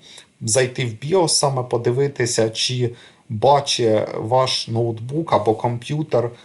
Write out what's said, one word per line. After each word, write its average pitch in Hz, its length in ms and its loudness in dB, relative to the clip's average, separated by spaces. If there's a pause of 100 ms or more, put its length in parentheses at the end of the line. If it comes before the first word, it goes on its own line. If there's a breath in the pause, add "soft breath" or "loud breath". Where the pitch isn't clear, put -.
(420 loud breath)
зайти 123 440 0
в 110 140 -8
біос 165 380 2
саме, 131 260 0
подивитися, 120 840 0
чи 123 460 -2 (340 loud breath)
бачить 117 840 2
ваш 127 520 0
ноутбук 117 680 -2
або 110 220 4
комп'ютер 120 760 -2 (140 loud breath)